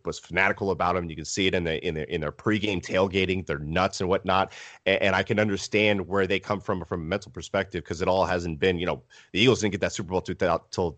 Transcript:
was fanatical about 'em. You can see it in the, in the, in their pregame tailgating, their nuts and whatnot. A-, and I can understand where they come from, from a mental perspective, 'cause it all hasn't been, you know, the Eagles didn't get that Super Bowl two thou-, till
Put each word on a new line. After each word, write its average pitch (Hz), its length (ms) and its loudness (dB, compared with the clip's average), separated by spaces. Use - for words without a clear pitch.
was 85 140 -6
fanatical 98 520 0
about 90 260 0
'em. 85 140 -4
You 78 60 -10
can 78 80 -10
see 95 240 0
it 92 60 2
in 90 100 0
the, 82 220 -2
in 80 100 -2
the, 78 180 -4
in 85 60 -2
their 73 100 -4
pregame 104 500 -2
tailgating, 92 640 0
their 73 140 -4
nuts 85 420 0
and 92 80 -2
whatnot. 95 440 2
A-, 95 160 4
and 95 140 4
I 95 80 2
can 107 160 0
understand 104 680 2
where 95 220 0
they 95 100 2
come 98 220 -4
from, 92 240 -4
from 90 160 -4
a 80 40 -6
mental 92 280 -4
perspective, 92 520 -4
'cause 82 160 -6
it 90 60 0
all 92 200 4
hasn't 87 340 -2
been, 92 180 4
you 87 80 -4
know, 73 160 -2
the 90 80 2
Eagles 127 200 6
didn't 107 120 0
get 95 80 -4
that 87 120 0
Super 90 180 -8
Bowl 92 100 0
two 92 140 -4
thou-, 85 360 0
till 87 280 -2